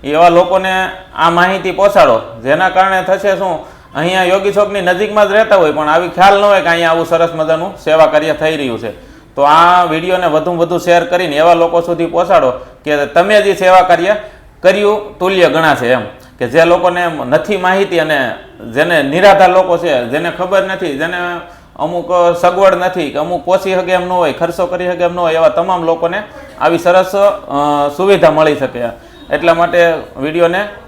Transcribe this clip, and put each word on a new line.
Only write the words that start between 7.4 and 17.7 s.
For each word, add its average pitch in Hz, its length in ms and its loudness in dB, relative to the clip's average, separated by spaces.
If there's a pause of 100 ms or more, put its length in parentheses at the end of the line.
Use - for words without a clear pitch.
સેવા 160 220 4
કાર્ય 156 260 0
થઈ 156 240 -2
રહ્યું 127 220 -6
છે. 110 120 -8 (440)
તો 139 80 -2
આ 175 420 4
વીડિયોને 175 420 -2
વધુમાં 160 340 -2
વધુ 170 180 -2
શેર 170 260 2
કરીને 170 320 -2
એવા 165 180 4
લોકો 170 260 0
સુધી 170 260 -4
પહોંચાડો 170 440 0 (340)
કે 147 220 -2
તમે 202 360 2
જે 196 120 0
સેવા 185 260 4
કાર્ય 180 360 2 (460)
કર્યું 208 560 0
તુલ્ય 180 300 2
ગણાશે 147 380 0
એમ. 120 180 0 (340)
કે 123 100 -4
જે 156 160 2
લોકોને 175 420 0 (220)
નથી 175 280 -2
માહિતી 185 440 0